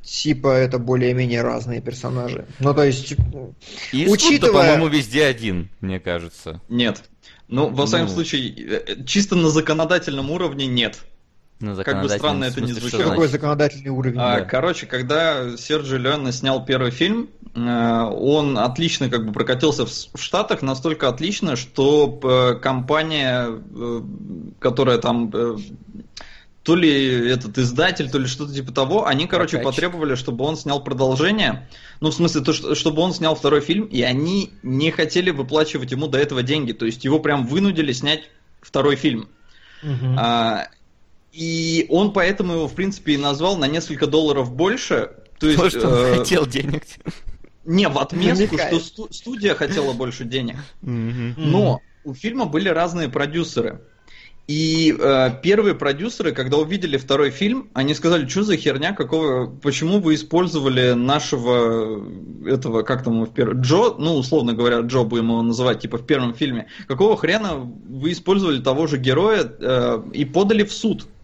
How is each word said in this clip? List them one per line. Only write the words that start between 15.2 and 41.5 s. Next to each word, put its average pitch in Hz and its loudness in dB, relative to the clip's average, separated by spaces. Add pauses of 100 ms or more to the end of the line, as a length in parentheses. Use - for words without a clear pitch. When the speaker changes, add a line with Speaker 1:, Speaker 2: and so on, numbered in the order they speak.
Speaker 3:
Серджио 139 -2
Леоне 131 -2
снял 131 -2
первый 131 0
фильм, 196 -2 (260)
э, - -8
он 117 0
отлично 127 -2
как 117 -2
бы 107 -6
прокатился 131 0
в - -8
С-, - -12
в - -12
Штатах, 214 -2
настолько 139 -2
отлично, 151 -2
что, 139 2
э, 127 4
компания, 135 0
э, 117 -8 (560)
которая 127 2
там, 117 0
э, 117 -2 (1040)
то 165 4
ли 135 4
этот 127 -2
издатель, 135 0
то 139 0
ли 131 0
что-то 143 -6
типа 131 -8
того, 139 2
они, 143 0
короче, 170 0
Speaker 2:
Прокатчик. 127 -2
Speaker 3:
потребовали, 165 -2
чтобы 127 -4
он 156 -2
снял 143 -4
продолжение. 135 0 (320)
Ну, 156 0
в 156 -6
смысле, 165 0
то, 156 0
что, - -2
чтобы 156 0
он 180 2
снял 160 0
второй 147 2
фильм, 175 -2
и 131 -4
они 151 0 (100)
не 135 0
хотели 180 0
выплачивать 143 -2
ему 135 -4
до 135 -2
этого 139 0
деньги. 131 -2
То 113 -4
есть 113 -6
его 139 2
прям 143 0
вынудили 160 0
снять 143 -2 (400)
второй 139 2
фильм. 131 -2 (540)
Speaker 1:
Мгм. 131 -2
Speaker 3:
А, 113 0 (640)
и 165 -2